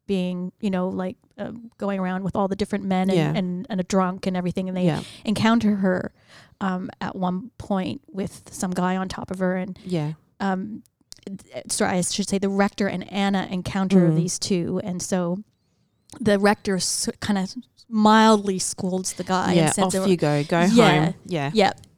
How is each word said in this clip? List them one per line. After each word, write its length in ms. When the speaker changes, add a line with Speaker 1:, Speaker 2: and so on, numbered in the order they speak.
Speaker 1:
being, 540
you 80
know, 180
like, 300
uh, 120
going 200
around 240
with 140
all 100
the 80
different 300
men 240
and, 100
Speaker 2:
Yeah. 160
Speaker 1:
and, 360
and 100
a 40
drunk 420
and 100
everything. 320
And 80
they 80
Speaker 2:
Yeah. 160
Speaker 1:
encounter 520
her, 360
um, 300
at 160
one 400
point 460
with 300
some 180
guy 280
on 100
top 220
of 80
her. 180
And, 280
Speaker 2:
Yeah. 280
Speaker 1:
um, 420
th-, 460
sorry, 240
I 60
should 260
say 100
the 120
rector 360
and 240
Anna 400
encounter 600
Speaker 2:
Mm. 60
Speaker 1:
these 220
two. 460
And 180
so 360
the 180
rector 380
s-, 320
kinda 280
mildly 720
scolds 540
the 100
guy 300
Speaker 2:
Yeah, 100
Speaker 1:
and 100
sends 220
Speaker 2:
off 80
Speaker 1:
him 60
Speaker 2:
you 60
go, 280
go 160
Speaker 1:
Yeah. 360
Speaker 2:
home. 80
Yeah. 280
Speaker 1:
Yep. 260